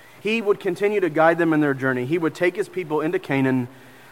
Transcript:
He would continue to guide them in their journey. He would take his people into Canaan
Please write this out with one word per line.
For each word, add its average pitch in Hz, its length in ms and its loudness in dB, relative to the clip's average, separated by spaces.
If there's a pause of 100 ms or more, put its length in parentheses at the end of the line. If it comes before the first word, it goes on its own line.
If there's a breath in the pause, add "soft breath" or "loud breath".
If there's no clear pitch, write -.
(200 soft breath)
He 220 200 -2
would 202 200 0
continue 202 400 0
to 175 100 0
guide 160 280 4
them 165 140 2
in 151 80 4
their 147 140 2
journey. 131 300 -2
He 156 140 -2
would 156 160 -2
take 180 200 0
his 196 140 -6
people 151 320 -4
into 170 180 -2
Canaan 131 500 0 (440 loud breath)